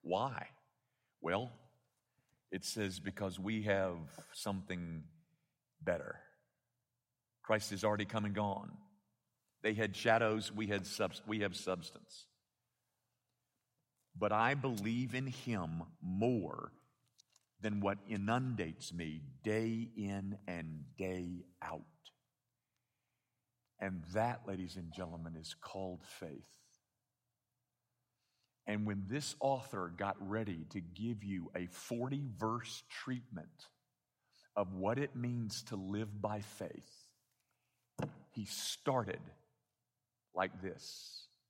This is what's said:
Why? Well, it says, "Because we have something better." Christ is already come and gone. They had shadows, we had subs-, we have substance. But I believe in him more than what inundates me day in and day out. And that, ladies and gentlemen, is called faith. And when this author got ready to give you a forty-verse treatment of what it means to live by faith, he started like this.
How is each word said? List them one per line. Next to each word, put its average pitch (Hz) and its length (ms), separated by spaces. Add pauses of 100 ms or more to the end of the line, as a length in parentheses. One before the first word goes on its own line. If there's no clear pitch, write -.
Why? 107 460 (720)
Well, 104 280 (1000)
it 92 160
says, 95 340
"Because 95 380
we 107 240
have 95 340 (380)
something 87 720 (760)
better." 85 400 (1200)
Christ 107 300
is 95 100
already 104 220
come 104 220
and 98 80
gone. 101 380 (920)
They 107 100
had 104 240
shadows, 110 560
we 107 140
had 98 200
subs-, - 400
we 107 140
have 98 160
substance. - 680 (1900)
But 101 180
I 113 200
believe 123 600
in 131 140
him 95 540 (200)
more 95 680 (880)
than 104 180
what 98 260
inundates 107 840
me 80 300 (200)
day 113 540
in 98 400 (100)
and 80 380 (140)
day 90 460 (180)
out. 78 200 (2000)
And 95 220 (100)
that, 120 360
ladies 92 260
and 85 180
gentlemen, 82 440
is 80 240
called 92 420 (160)
faith. 80 120 (2250)
And 107 180
when 101 220
this 139 320
author 117 580
got 98 220
ready 98 520
to 98 100
give 98 420
you 95 320
a 90 120
forty-verse 120 1200
treatment - 760 (880)
of 95 180
what 101 240
it 139 160
means 120 500
to 110 120
live 101 440
by 104 200
faith, - 500 (1400)
he 104 140
started - 760 (1120)
like 92 260
this. - 640 (260)